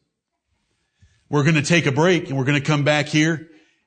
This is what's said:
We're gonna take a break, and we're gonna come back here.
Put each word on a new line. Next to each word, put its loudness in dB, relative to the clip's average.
We're 2
gonna 0
take 2
a 0
break, 0
and -6
we're -2
gonna 0
come 0
back 0
here. 0